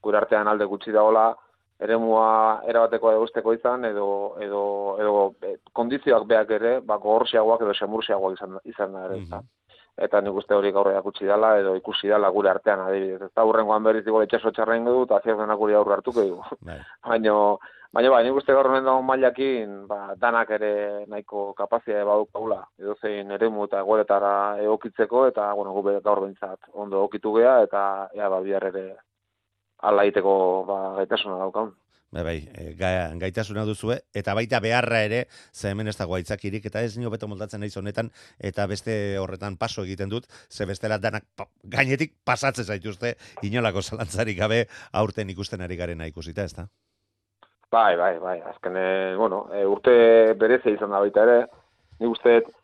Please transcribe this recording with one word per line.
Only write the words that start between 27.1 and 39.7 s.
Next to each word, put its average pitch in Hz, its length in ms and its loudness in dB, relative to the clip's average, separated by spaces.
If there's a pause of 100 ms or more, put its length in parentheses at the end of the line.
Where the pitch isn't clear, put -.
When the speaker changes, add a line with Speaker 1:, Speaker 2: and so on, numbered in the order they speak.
Speaker 1:
gea, 123 260 6
eta 101 160 -2 (320)
ea, 104 140 -2
ba, 95 100 0
bihar 95 320 -4
ere 95 140 -10 (960)
hala 101 240 4
egiteko, 98 280 4 (340)
ba, 98 120 -2 (220)
gaitasuna 98 400 -4
daukagun. 95 320 -4 (380)
Speaker 2:
Bai, 82 160 -8
bai, 85 80 -4 (240)
e, 80 160 -14
ga-, 90 460 -2
gaitasuna 101 420 -6
duzue, 107 380 -6 (180)
eta 101 160 -4
baita 113 240 -2
beharra 117 460 0
ere, 113 160 -2 (320)
ze - 180 -6
hemen 107 160 -6
ez 107 80 -6
dago 92 220 -6
aitzakirik, 101 500 -8
eta 107 160 -6
ez 110 160 -8
nio 120 100 -8
beto 107 220 -10
moldatzen 101 320 -10
naiz 104 160 -10
honetan, 104 320 -6 (260)
eta 101 300 -4
beste 104 280 -6 (240)
horretan 95 380 -8
paso 110 300 -6